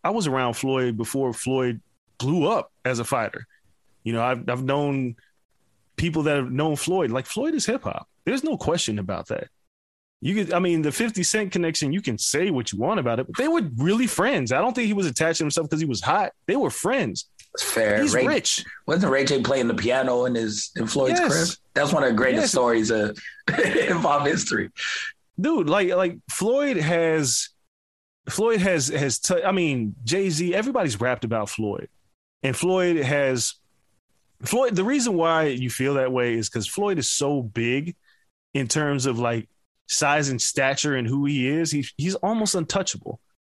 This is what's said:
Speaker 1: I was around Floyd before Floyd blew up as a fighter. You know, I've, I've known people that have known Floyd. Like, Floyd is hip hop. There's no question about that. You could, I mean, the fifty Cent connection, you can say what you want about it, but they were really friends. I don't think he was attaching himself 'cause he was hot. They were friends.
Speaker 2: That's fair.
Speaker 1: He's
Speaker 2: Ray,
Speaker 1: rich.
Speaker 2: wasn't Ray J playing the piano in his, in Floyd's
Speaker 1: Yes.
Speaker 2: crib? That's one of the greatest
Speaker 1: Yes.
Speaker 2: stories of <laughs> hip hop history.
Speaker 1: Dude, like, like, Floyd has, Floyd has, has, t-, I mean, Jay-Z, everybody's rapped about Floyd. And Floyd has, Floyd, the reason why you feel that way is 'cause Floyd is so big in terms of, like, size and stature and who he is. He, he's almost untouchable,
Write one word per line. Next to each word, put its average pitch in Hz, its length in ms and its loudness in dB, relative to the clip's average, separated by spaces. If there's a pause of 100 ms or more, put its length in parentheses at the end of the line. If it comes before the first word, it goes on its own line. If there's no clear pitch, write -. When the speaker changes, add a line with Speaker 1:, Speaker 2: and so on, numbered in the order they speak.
Speaker 1:
I 180 60 2
was 208 160 -2
around 131 280 2
Floyd 127 420 0
before 123 360 -2
Floyd 127 480 -2 (380)
blew 151 280 0
up 160 240 0 (140)
as 123 160 0
a 117 40 -4
fighter. 117 420 -4 (580)
You 113 80 -2
know, 113 100 0
I've, 120 260 -2
I've 127 140 -4
known 139 540 -2 (800)
people 160 280 0
that 147 120 2
have 127 160 -2
known 147 240 0
Floyd. 170 340 0
Like, 127 160 -4
Floyd 302 280 -2
is 285 120 -2
hip 180 160 -2
hop. - 240 -8 (180)
There's 262 200 -2
no 311 120 -2
question 131 440 -2
about 92 280 -6
that. - 200 -6 (720)
You 170 140 -2
could, 196 180 0
I 175 60 2
mean, 170 240 2
the 147 100 0
fifty 220 300 -2
Cent 208 280 0
connection, 160 440 0
you 196 80 -2
can 110 160 -2
say 180 320 0
what 127 220 -2
you 95 60 -6
want 175 220 0
about 117 180 0
it, 131 80 -4
but - 120 -8
they 269 100 0
were 330 140 2 (160)
really 208 280 2
friends. 175 460 0
I 139 80 2
don't 233 140 0
think 247 120 0
he 208 60 0
was 196 140 0
attaching 160 400 0
himself 151 240 -2
'cause 156 100 0
he 165 60 0
was 113 160 -2
hot. 180 300 2 (140)
They 208 100 2
were 226 120 2
friends. 185 640 -2 (240)
Speaker 2:
That's - 100 -6
fair. 107 380 2
Speaker 1:
He's - 120 2
Speaker 2:
Ray, 127 120 4
Speaker 1:
rich. - 360 0 (240)
Speaker 2:
wasn't 170 240 2
Ray 135 140 4
J 135 180 2
playing 127 260 2
the 113 60 0
piano 123 520 2
in 123 80 0
his, 110 420 -4
in 113 100 -2
Floyd's 139 320 2
Speaker 1:
Yes. 320 140 2
Speaker 2:
crib? 165 160 2 (240)
That's 147 200 2
one 151 100 4
of 127 80 4
the 113 60 2
greatest 127 260 4
Speaker 1:
Yes. 269 80 2
Speaker 2:
stories 117 400 2
of 104 280 0 (160)
<laughs> - 220 -4
hip 185 360 2
hop 147 340 2
history. - 420 -2 (720)
Speaker 1:
Dude, 220 300 2
like, 190 240 4
like, 180 240 0 (120)
Floyd 262 460 0
has, 160 720 0 (800)
Floyd 220 320 2
has, 170 280 2
has, 143 300 -2
t-, 175 240 0
I 190 100 2
mean, 135 420 0 (100)
Jay-Z, 175 500 0
everybody's 208 460 0
rapped 123 240 0
about 110 240 -2
Floyd. - 400 -6 (540)
And 135 120 0
Floyd 180 440 2
has, 135 560 0 (880)
Floyd, 240 320 2
the 190 80 2
reason 240 300 0
why 165 320 4
you 127 240 -2
feel 135 240 0
that 131 180 2
way 123 220 0
is 113 160 -2
'cause 107 180 -4
Floyd 202 300 -2
is 127 100 -2
so 143 340 0
big 120 540 -2 (560)
in 135 160 -2
terms 143 380 0
of, 120 120 0
like, 117 300 -2 (400)
size 147 400 2
and 127 120 -2
stature 139 540 0
and 120 140 -2
who 139 160 0
he 139 240 0
is. 156 240 0
He, 143 120 -2 (120)
he's 180 200 -2
almost 214 380 0
untouchable, - 640 -4 (260)